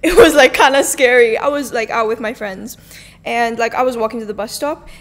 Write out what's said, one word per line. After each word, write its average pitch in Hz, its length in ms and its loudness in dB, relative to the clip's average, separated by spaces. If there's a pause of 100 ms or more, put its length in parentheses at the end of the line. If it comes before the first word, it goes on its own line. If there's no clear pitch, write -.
it 339 140 2
was, 339 180 6
like, 262 200 4
kinda 277 300 2
scary. 240 520 2
I - 120 -4
was, 285 240 -4
like, 226 180 -4
out 226 180 -2
with 226 120 -4
my 220 140 -6
friends, 202 420 -12 (480)
and, 233 340 -2
like, 233 160 -2
I - 80 -2
was 254 140 0
walking 226 240 -4
to 220 60 -10
the 208 80 -10
bus 208 180 -8
stop, 302 360 -6 (120)